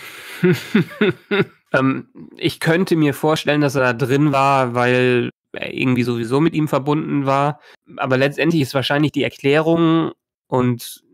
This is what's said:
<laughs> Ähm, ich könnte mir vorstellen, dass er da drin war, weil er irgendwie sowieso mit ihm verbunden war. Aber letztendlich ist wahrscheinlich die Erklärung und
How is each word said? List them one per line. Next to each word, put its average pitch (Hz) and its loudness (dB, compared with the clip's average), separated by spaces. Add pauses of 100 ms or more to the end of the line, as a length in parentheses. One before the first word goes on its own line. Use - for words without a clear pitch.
(420)
<laughs> 175 4 (1160)
Ähm, 131 0 (260)
ich - -4
könnte 170 2
mir 151 2
vorstellen, 147 0
dass 143 0
er 127 2
da 123 -2
drin 139 2
war, 135 2
weil 123 2 (240)
er - -10
irgendwie 127 0
sowieso 120 -2
mit 165 2
ihm 151 0
verbunden 147 -2
war. 139 0 (340)
Aber 131 0
letztendlich 143 0
ist 127 -2
wahrscheinlich 143 0
die 135 -2
Erklärung 160 0 (360)
und 123 -4 (120)